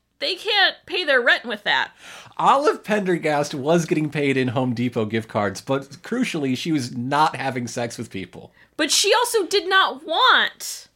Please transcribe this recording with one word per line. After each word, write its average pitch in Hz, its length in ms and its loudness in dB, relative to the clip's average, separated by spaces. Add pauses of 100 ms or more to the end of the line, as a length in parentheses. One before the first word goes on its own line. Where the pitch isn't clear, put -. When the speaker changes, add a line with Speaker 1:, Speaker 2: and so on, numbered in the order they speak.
(180)
Speaker 1:
they 339 160 -4
can't 381 400 0 (100)
pay 359 180 -4
their 277 180 2
rent 294 240 2
with 220 180 -8
that. 135 280 0 (460)
Speaker 2:
Olive 226 460 4
Pendergast 160 680 0
was 160 320 2
getting 151 240 0
paid 143 260 0
in 127 140 2
Home 127 240 0
Depot 120 320 -2
gift 110 240 -4
cards, 101 320 -2
but 139 220 -2 (180)
crucially, 156 560 -2
she 170 140 -4
was 123 260 -2
not 143 380 2
having 127 320 -4
sex 120 300 -6
with 113 120 -10
people. - 420 -12 (240)
Speaker 1:
But 311 160 0
she 415 220 4
also 466 320 2
did 370 240 -2
not 330 360 2
want 349 920 0